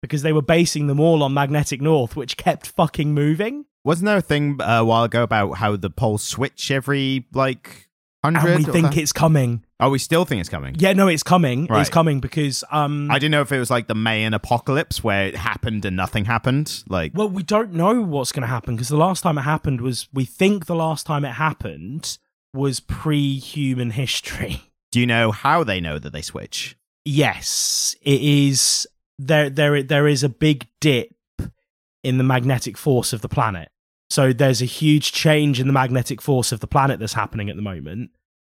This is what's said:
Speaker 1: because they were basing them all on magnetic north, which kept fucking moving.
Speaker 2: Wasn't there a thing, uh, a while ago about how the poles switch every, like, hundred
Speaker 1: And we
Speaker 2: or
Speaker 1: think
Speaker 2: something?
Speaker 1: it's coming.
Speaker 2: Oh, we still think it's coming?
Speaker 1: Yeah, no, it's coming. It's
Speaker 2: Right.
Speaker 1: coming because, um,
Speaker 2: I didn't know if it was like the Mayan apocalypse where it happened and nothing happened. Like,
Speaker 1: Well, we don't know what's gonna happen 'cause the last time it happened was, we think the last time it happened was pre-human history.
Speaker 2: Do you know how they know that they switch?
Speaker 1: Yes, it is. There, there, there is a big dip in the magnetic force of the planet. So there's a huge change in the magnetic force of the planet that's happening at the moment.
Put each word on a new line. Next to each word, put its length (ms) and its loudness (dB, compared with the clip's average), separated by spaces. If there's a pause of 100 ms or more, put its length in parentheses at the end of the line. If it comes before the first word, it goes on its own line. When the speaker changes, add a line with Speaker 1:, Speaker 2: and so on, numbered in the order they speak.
Speaker 1:
because 220 -4
they 100 2
were 80 4
basing 460 2
them 120 2
all 240 6
on 100 0
magnetic 480 0
north, 340 2
which 220 -6
kept 300 -2
fucking 460 0
moving. 520 0 (180)
Speaker 2:
Wasn't 220 0
there 120 4
a 40 2
thing, 400 0
uh, 40 -4 (140)
a 60 4
while 180 4
ago 200 0
about 340 0
how 180 0
the 160 -4
poles 320 -2
switch 480 -6
every, 640 -2
like, 560 -4 (360)
hundred 140 2
Speaker 1:
And 80 4
we 220 2
Speaker 2:
or 40 -6
Speaker 1:
think 120 4
Speaker 2:
something? 180 2
Speaker 1:
it's 100 -2
coming. 500 2 (160)
Speaker 2:
Oh, 120 4
we 80 0
still 260 0
think 160 -4
it's 80 -8
coming? 300 -8
Speaker 1:
Yeah, 140 4
no, 140 4
it's 160 0
coming. 400 2
It's 80 -2
Speaker 2:
Right. 200 4
Speaker 1:
coming 280 2
because, 520 -4
um, 400 -2
Speaker 2:
I 80 2
didn't 120 0
know 100 4
if 100 -2
it 80 0
was 120 -2
like 160 0
the 80 -2
Mayan 380 0
apocalypse 680 -2
where 240 2
it 80 -6
happened 500 -4
and 100 -2
nothing 300 -2
happened. 640 -2
Like, 280 -4
Speaker 1:
Well, 140 -2
we 140 -6
don't 300 -2
know 280 2
what's 300 -4
gonna 160 -4
happen 300 -4
'cause 120 -6
the 80 0
last 240 2
time 160 0
it 40 -4
happened 400 -2
was, 320 -6
we 120 -2
think 400 0
the 100 -4
last 320 -2
time 180 -2
it 80 -8
happened 840 -6 (360)
was 260 -2
pre-human 1120 -2
history. 720 -6 (280)
Speaker 2:
Do 80 2
you 80 4
know 240 4
how 320 2
they 160 -2
know 180 -4
that 140 -10
they 100 -10
switch? 540 -10 (300)
Speaker 1:
Yes, 960 -2
it 200 2
is. 640 2 (320)
There, 320 2
there, 340 2
there 240 2
is 160 2
a 60 2
big 380 0 (120)
dip 340 0 (880)
in 140 0
the 60 2
magnetic 540 0
force 360 0
of 80 -8
the 80 -8
planet. 400 -2 (400)
So 240 2
there's 280 2
a 40 -2
huge 480 2
change 460 2
in 80 0
the 60 2
magnetic 480 0
force 300 0
of 80 -6
the 80 -10
planet 320 0
that's 140 -6
happening 360 -4
at 60 -10
the 60 -10
moment. 480 -10 (420)